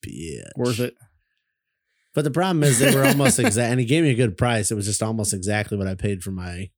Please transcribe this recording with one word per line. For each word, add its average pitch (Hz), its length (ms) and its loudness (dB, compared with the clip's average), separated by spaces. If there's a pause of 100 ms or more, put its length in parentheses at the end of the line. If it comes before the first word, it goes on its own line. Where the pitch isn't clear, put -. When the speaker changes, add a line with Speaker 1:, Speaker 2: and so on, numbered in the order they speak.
Speaker 1:
bitch." 62 520 -10
Speaker 2:
Worth 123 220 -2
it. 123 160 -4 (1200)
Speaker 1:
But 151 80 0
the 147 80 -2
problem 170 320 0
is 135 160 4
they 254 160 6
were 135 100 4
almost 233 340 4
Speaker 2:
<laughs> - 0 -
Speaker 1:
exact, 120 320 2
and 123 80 0
he 120 60 2
gave 151 180 2
me 151 60 4
a 123 60 2
good 113 220 0
price. 117 340 0
It 113 40 -2
was 101 120 -4
just 104 160 -2
almost 110 300 -2
exactly 104 440 -2
what 95 100 -2
I 95 80 -4
paid 98 280 -4
for 98 80 -8
my 90 460 -10